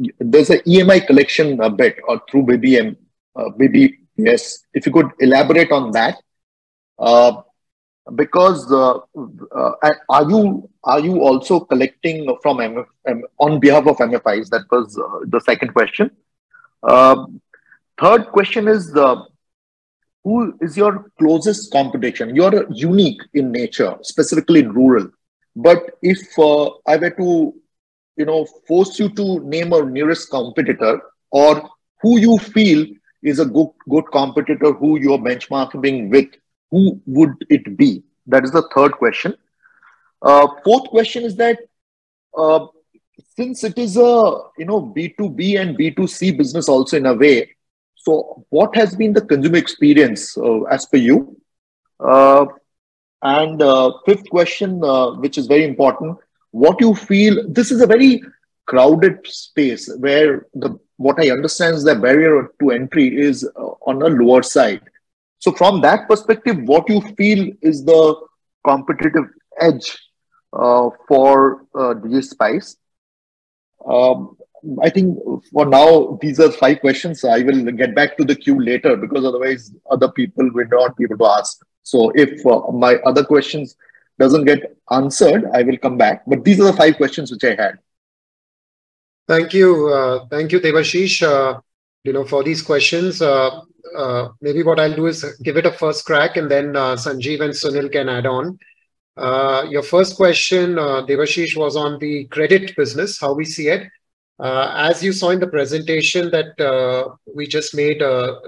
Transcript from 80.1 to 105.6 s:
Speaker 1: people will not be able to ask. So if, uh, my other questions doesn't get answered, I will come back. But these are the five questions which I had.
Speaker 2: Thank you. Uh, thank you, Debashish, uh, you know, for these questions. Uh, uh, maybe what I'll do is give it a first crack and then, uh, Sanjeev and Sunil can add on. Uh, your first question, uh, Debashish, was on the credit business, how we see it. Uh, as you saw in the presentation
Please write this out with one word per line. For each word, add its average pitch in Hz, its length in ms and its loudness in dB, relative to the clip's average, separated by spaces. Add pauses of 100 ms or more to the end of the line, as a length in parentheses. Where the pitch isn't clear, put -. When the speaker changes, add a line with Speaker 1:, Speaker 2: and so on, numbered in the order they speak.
Speaker 1:
people 131 440 -2
will 120 160 -4
not 123 260 0
be 120 80 -2
able 107 140 -6
to 113 80 2
ask. 104 340 0 (220)
So 113 320 0
if, - 320 0
uh, 120 260 2
my 123 220 2 (100)
other 131 200 2
questions 143 520 -2 (420)
doesn't 135 280 4
get - 280 0 (160)
answered, 139 640 2
I 123 120 0
will 127 120 -2
come 123 220 -4
back. 110 280 0
But 135 180 -2
these 196 160 4
are 196 100 6
the - 20 0
five 160 240 2
questions 143 340 -4
which 117 140 -8
I 113 180 0
had. 98 160 -4 (1500)
Speaker 2:
Thank 165 240 0
you. 180 360 4
Uh, 127 420 -2
thank 151 200 -6
you, 180 100 0
Debashish, 165 640 -2
uh, 135 380 0 (440)
you 135 100 -6
know, 135 100 -4
for 139 180 -4
these 160 200 -6
questions. 170 580 -4
Uh, 135 400 -2 (340)
uh, 123 340 -6 (120)
maybe 143 220 -4
what 156 180 0
I'll 156 160 -2
do 160 100 -4
is 160 180 -6 (180)
give 147 160 -4
it 165 80 -2
a 165 60 0
first 156 340 -6
crack 160 320 -2
and 151 120 -6
then, 143 240 -2
uh, 131 200 -2
Sanjeev 135 480 -8
and 151 100 -4
Sunil 143 400 -6
can 135 160 -4
add 123 160 -6
on. 131 340 -6 (560)
Uh, 135 540 -2
your 143 140 -4
first 185 340 0
question, 180 640 0
uh, 139 260 -4
Debashish, 147 500 -4
was 147 220 -4
on 147 220 -6
the 147 300 -8
credit 180 480 -2
business, 147 440 -6
how 143 140 -4
we 156 100 -6
see 151 240 -8
it. 196 140 -2 (580)
Uh, 131 320 -4 (180)
as 165 100 -4
you 190 120 -4
saw 185 180 -4
in 185 80 0
the 180 80 -4
presentation 160 840 -4